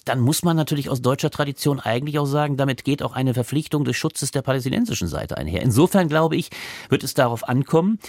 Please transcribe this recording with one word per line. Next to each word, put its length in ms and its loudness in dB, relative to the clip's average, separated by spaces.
dann 140 0
muss 220 2
man 160 2
natürlich 320 0
aus 140 -2
deutscher 260 2
Tradition 500 -2
eigentlich 380 -2
auch 80 0
sagen, 320 0
damit 260 0
geht 200 0
auch 100 -4
eine 220 0
Verpflichtung 500 -2
des 100 0
Schutzes 360 -4
der 100 -2
palästinensischen 680 -2
Seite 300 -6
einher. 240 -4
Insofern, 460 4
glaube 280 2
ich, 140 -2
wird 140 2
es 100 -6
darauf 340 0
ankommen, 600 2